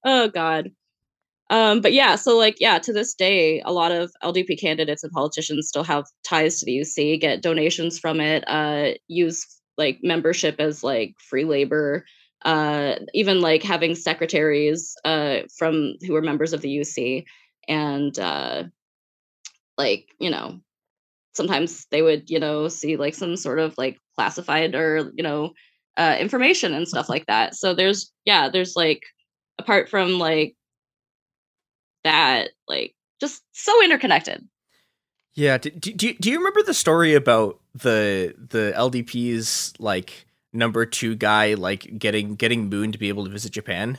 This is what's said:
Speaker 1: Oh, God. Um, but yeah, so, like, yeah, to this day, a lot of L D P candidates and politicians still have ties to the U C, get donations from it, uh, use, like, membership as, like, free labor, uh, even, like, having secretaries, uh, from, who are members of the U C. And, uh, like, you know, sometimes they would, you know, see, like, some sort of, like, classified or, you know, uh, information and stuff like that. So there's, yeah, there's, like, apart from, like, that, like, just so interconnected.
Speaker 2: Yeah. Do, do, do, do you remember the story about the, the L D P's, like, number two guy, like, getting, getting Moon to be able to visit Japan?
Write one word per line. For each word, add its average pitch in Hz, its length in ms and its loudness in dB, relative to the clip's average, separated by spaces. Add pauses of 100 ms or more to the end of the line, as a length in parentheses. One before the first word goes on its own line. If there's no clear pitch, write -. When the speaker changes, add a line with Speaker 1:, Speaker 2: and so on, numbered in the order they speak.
Speaker 1:
Oh, 254 240 4
God. 165 440 -2 (760)
Um, 220 320 4
but 202 120 6
yeah, 262 220 6
so, 233 220 4
like, 220 220 4
yeah, 196 200 4
to 220 140 -4
this 208 220 -2
day, 175 500 2
a - 60 -2
lot 170 200 2
of 175 200 -2 (100)
L 175 120 -4
D 185 100 0
P 185 140 -2
candidates 156 460 -2
and 160 80 -12
politicians 151 560 -4
still - 160 -4
have 147 220 -2 (180)
ties 156 360 0
to - 60 -8
the 127 80 -2
U 139 120 -2
C, 151 320 0
get 156 240 0
donations 165 560 0
from 160 220 -4
it, 151 280 0
uh, 147 440 -2 (160)
use, 165 380 -2 (320)
like, 139 260 0
membership 165 560 0
as, 151 240 -2
like, 117 320 -2 (140)
free 139 160 -2
labor, 147 600 0 (380)
uh, 151 520 0 (180)
even, 190 280 2
like, 160 220 4
having 170 320 0
secretaries, 156 1000 0 (100)
uh, 151 340 0 (180)
from, 156 380 0 (100)
who 180 100 -2
are 156 60 2
members 160 320 -2
of 147 80 -6
the 139 100 -6
U 147 120 -2
C. 131 420 -6 (420)
And, 143 520 -2
uh, 71 440 -6 (1120)
like, 123 320 -2 (100)
you 175 100 -2
know, 131 300 -6 (760)
sometimes 170 560 -4
they 151 120 0
would, 156 280 2
you 160 100 0
know, 151 280 -2
see, 156 300 -6
like, 147 180 -4
some 175 220 -6
sort 147 220 -4
of, 156 180 -4
like, 131 200 -6 (180)
classified 156 600 -2
or, 156 400 -2
you 170 80 -4
know, 151 280 -4 (460)
uh, 160 220 4
information 247 540 0
and 165 140 -4
stuff - 220 -6
like 120 180 -4
that. 110 280 0
So 185 180 -2
there's, 190 380 0 (140)
yeah, 165 240 4
there's, 180 260 -2
like, 165 280 0 (540)
apart 202 320 2
from, 185 300 0
like, 160 360 0 (1500)
that, 147 460 2 (180)
like, 69 260 -6 (280)
just - 200 -6 (100)
so 427 320 4
interconnected. 269 600 2 (880)
Speaker 2:
Yeah. 143 240 2
Do, 147 120 -6
do, 185 240 -10
do, 214 200 -2
do 180 180 -2
you 302 60 0
remember 392 260 2
the 403 100 0
story 165 400 4
about 113 460 4 (160)
the, 107 600 0
the 110 380 -2
L 127 140 2
D 123 140 -4
P's, 120 760 -4
like, 95 460 -4 (260)
number 117 340 0
two 113 300 -4
guy, 107 380 4
like, 98 460 -6
getting, 104 360 -2
getting 113 340 0
Moon 104 220 -2
to 107 60 -8
be 107 120 -4
able 101 160 -6
to 95 60 -10
visit 104 200 -10
Japan? 107 480 -6